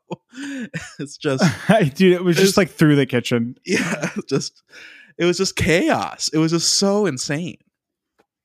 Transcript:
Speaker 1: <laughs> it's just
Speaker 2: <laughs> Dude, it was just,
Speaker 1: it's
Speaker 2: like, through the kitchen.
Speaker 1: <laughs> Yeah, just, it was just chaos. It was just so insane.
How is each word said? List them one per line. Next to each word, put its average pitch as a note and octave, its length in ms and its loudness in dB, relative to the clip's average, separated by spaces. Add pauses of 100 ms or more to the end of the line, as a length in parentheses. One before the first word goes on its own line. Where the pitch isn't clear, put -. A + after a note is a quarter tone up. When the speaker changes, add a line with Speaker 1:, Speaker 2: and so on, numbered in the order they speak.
(340)
Speaker 1:
<laughs> C4+ 340 -12 (320)
it's C#3+ 160 -14
just C#3 260 -4 (280)
Speaker 2:
<laughs> F#3 260 2
Dude, F#3 160 6
it F3 120 0
was F3 120 2
just, F#3+ 140 4
Speaker 1:
it's - 80 -2
Speaker 2:
like, G3 140 2
through D3+ 260 4
the C#3 80 2
kitchen. A#2+ 560 -2
Speaker 1:
<laughs> - 40 -20
Yeah, F3 440 -4 (180)
just, - 340 -4 (560)
it D#3+ 60 -2
was F3 140 2
just F#3+ 180 -2
chaos. E3+ 760 0
It D3+ 60 0
was D#3+ 120 2
just E3 220 0
so G3+ 320 0
insane. D3 540 -6 (840)